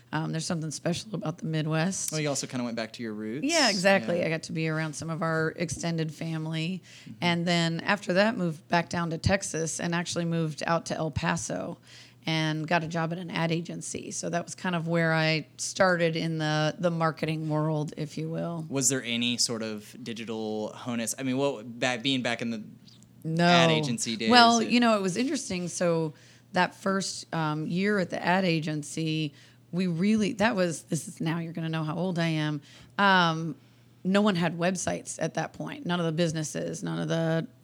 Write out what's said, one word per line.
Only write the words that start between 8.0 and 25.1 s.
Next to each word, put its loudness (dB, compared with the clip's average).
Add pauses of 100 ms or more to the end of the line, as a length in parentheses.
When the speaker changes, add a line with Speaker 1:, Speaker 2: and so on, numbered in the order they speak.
Speaker 1:
that, 4
moved -4
back 4
down -2
to -4
Texas 0
and -2
actually -2
moved -2
out 0
to -4
El -2
Paso -2 (480)
and 0
got 2
a -6
job -2
at -6
an -10
ad 0
agency. -6
So -6
that -2
was -12
kind -2
of -2
where 2
I 2 (120)
started 2
in -2
the, 0
the 2
marketing -2
world, 0
if -8
you -6
will. -6
Speaker 2:
Was 0
there 0
any 0
sort -2
of -8
digital -6
honus? -4
I -4
mean, -2
what, -2
back, 0
being 0
back -2
in -2
the -6 (600)
Speaker 1:
No. 2
Speaker 2:
ad 8
agency 0
days, 0
Speaker 1:
Well, 10
Speaker 2:
it 2
Speaker 1:
you 6
know, 6
it 0
was 0